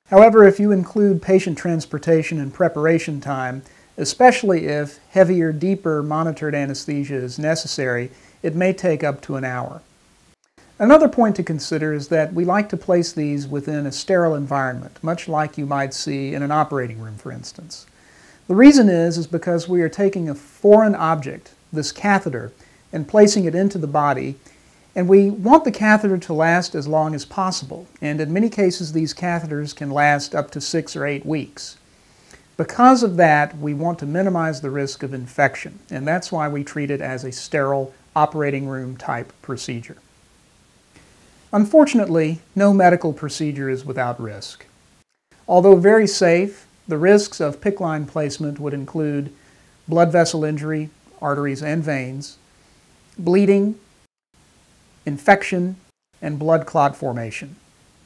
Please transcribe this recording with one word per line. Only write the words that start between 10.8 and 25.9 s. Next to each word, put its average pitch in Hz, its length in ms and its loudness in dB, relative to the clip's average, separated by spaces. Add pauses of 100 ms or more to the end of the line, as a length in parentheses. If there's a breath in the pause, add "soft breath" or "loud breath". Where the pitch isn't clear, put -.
point 226 260 0
to 175 80 -4
consider 156 500 -4
is 143 140 -6
that 156 260 0
we 175 120 -2
like 208 240 0
to 180 80 -6
place 175 340 0
these 143 340 -6
within 143 400 -6
a 135 60 -6
sterile 170 440 0
environment, 131 680 -6
much 170 240 -6
like 151 300 -4
you 147 80 -6
might 139 280 -4
see 139 400 -8
in 143 80 -6
an 143 100 -4
operating 135 500 -4
room, 110 160 -14
for 127 160 -14
instance. - 520 -18 (640 soft breath)
The 180 80 0
reason 262 320 10
is, 170 300 2
is 165 100 -6
because 170 400 -4
we 180 140 2
are 160 80 0
taking 190 400 -2
a 139 60 -8
foreign 208 600 4
object, 156 560 -4 (220)
this 151 180 -6
catheter, 165 600 -2 (400 soft breath)
and 160 120 -6
placing 208 380 6
it 160 100 -2
into 196 240 0
the 156 100 -4
body, 139 480 -2 (600 soft breath)
and 180 120 -2
we 196 220 6
want 233 360 4
the 240 60 0
catheter 214 460 2